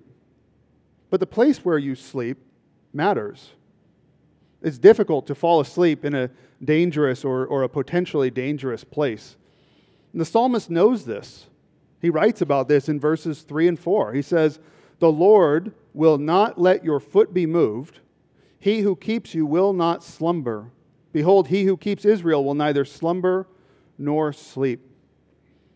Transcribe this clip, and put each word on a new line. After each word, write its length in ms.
but 100
the 60
place 380
where 140
you 160
sleep 440
matters. 600
It's 180
difficult 500
to 60
fall 260
asleep 440
in 100
a 160
dangerous 640
or, 220
or 160
a 60
potentially 640
dangerous 540
place. 520
And 80
the 60
psalmist 420
knows 360
this. 420
He 100
writes 320
about 260
this 200
in 100
verses 440
three 260
and 100
four. 340
He 100
says, 360
"The 140
Lord 600
will 240
not 420
let 240
your 160
foot 320
be 140
moved. 540
He 220
who 160
keeps 380
you 120
will 260
not 300
slumber. 680
Behold, 360
he 160
who 120
keeps 280
Israel 400
will 100
neither 300
slumber 640
nor 360
sleep." 480